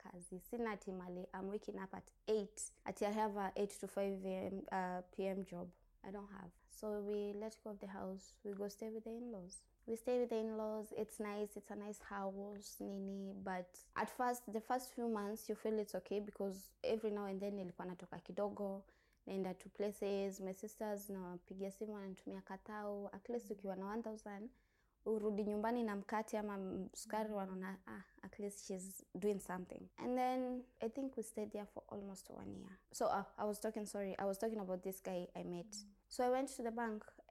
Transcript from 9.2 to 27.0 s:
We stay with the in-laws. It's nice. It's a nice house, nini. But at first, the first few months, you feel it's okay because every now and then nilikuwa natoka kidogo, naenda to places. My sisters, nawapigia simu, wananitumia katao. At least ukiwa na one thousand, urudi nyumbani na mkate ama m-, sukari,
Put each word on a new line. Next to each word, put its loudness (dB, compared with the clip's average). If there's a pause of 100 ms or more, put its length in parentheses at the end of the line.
We 2
stay 4
with 4
the 6
in-laws. 2
It's 0
nice. 0
It's -8
a -4
nice -4
house, -4
nini. -2 (100)
But 0 (280)
at 4
first, 4 (100)
the 2
first 2
few 2
months, 2
you 2
feel 4
it's 0
okay 2
because -2 (120)
every 6
now 2
and 0
then 0
nilikuwa -4
natoka -6
kidogo, 0 (460)
naenda 2
to -12
places. 2
My -2
sisters, -4
nawapigia -4
simu, -4
wananitumia -8
katao. -4
At -8
least -2
ukiwa -4
na -2
one 0
thousand, -6 (560)
urudi 4
nyumbani 4
na 2
mkate 0
ama 0
m-, 0
sukari, 0